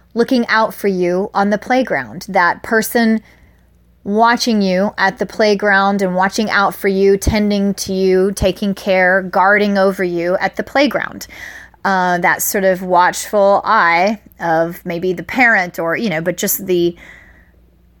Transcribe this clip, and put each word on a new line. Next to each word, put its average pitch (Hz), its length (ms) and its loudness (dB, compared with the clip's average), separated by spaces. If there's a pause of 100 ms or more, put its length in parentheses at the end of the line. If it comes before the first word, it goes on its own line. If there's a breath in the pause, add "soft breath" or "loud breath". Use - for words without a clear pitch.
(160 soft breath)
looking 233 320 0
out 220 260 0
for - 140 -4
you 180 480 0
on 202 160 0
the 208 60 0
playground, 180 680 -4
that 180 360 0
person 220 580 0 (840 soft breath)
watching 226 560 0
you 190 380 0
at 190 220 -2
the 208 60 0
playground 202 760 2
and 180 140 -2
watching 196 340 -2
out 196 240 0
for - 140 -4
you, 196 280 4
tending 202 600 0
to - 180 -8
you, 190 380 2
taking 196 420 -2
care, 185 480 2
guarding 202 560 2
over 190 260 2
you 175 340 -2
at - 180 -4
the 208 80 -6
playground." 240 640 -2 (580 loud breath)
Uh, 180 320 0
that 175 240 2
sort 202 220 -2
of 185 180 2
watchful 180 800 2
eye 196 560 2 (200)
of 165 440 -2
maybe 175 300 -4
the 175 100 -8
parent 208 540 0
or, 165 180 -2
you 214 140 -2
know, 160 120 -2
but 175 160 -2
just - 280 -4
the, 175 320 0 (1040 loud breath)